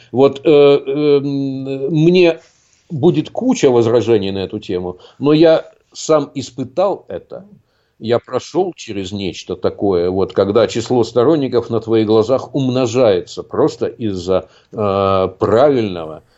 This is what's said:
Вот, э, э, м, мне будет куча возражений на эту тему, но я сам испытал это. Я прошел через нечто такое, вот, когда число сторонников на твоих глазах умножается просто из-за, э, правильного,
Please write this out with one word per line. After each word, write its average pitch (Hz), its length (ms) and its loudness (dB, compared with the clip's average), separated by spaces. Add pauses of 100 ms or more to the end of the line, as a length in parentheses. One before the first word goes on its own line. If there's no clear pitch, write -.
(140)
Вот, 135 320 2
э, - 40 2
э, 143 680 4
м, 135 760 -4
мне 165 460 4 (500)
будет 151 420 0
куча 156 380 0
возражений 110 600 2
на 98 140 -6
эту 87 140 -8
тему, 90 380 -8 (220)
но 143 140 2
я 160 320 4 (260)
сам 151 440 -2
испытал 139 760 -4
это. - 340 -14 (560)
Я 117 200 0
прошел 151 580 -6
через 98 340 -10
нечто 95 460 -8
такое, 92 520 -2
вот, 92 220 -2
когда 104 360 2
число 120 360 0
сторонников 123 680 0
на 113 120 -4
твоих 110 260 0
глазах 113 480 0
умножается 123 880 0
просто 131 440 -4
из-за, 92 600 -4 (240)
э, 98 560 0 (100)
правильного, 101 880 0 (140)